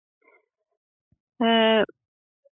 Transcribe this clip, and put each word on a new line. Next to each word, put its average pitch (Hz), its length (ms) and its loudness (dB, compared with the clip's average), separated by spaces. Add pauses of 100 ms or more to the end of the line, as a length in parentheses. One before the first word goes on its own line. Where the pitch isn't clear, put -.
(1400)
Eh, 226 420 0 (760)